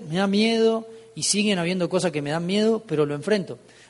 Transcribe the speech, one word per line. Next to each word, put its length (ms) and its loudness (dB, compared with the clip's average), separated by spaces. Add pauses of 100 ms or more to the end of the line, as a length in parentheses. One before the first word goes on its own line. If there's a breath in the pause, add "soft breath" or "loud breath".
me 100 -4
da 100 2
miedo 600 2 (280 loud breath)
y 80 -8
siguen 340 2
habiendo 320 0
cosas 220 0
que 100 -4
me 80 -4
dan 160 -2
miedo, 400 2
pero 200 2
lo 100 -4
enfrento. 420 -2 (320 loud breath)